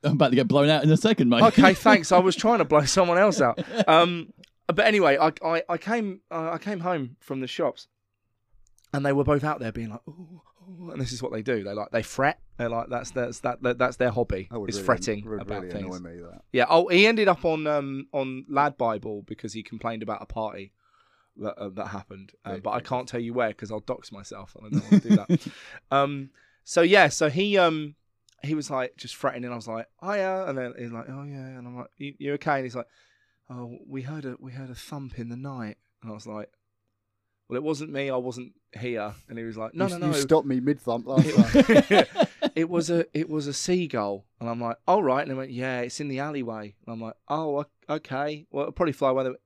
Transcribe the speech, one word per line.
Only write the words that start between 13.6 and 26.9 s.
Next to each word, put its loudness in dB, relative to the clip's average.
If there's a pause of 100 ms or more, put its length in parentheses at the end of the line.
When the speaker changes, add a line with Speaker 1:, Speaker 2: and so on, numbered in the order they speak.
Speaker 2:
that, 0
that's 0
their 2
hobby, -4
Speaker 3:
That -8
would -8
Speaker 2:
is -4
Speaker 3:
really -6
Speaker 2:
fretting 0
Speaker 3:
would -8
Speaker 2:
about -8
Speaker 3:
really -12
Speaker 2:
things. -8
Speaker 3:
annoy -14
me, -16
that. -20 (100)
Speaker 2:
Yeah. 4
Oh, 4
he 8
ended 4
up 0
on, 0
um, -4
on -6
Lad 0
Bible -4
because -12
he -12
complained -10
about -8
a -18
party -10 (680)
that, -8
uh, -10
that -10
happened. -16 (140)
Um, -10
Speaker 3:
Great -12
Speaker 2:
but -6
I -6
Speaker 3:
thanks. -6
Speaker 2:
can't -6
tell -8
you -8
where -2
'cause -14
I'll -8
dox -10
myself, -18
and -20
I -2
don't -2
wanna 8
do 4
that. 0 (220)
Speaker 3:
<laughs> -14
Speaker 2:
Um, 0 (320)
so 0
yeah, 8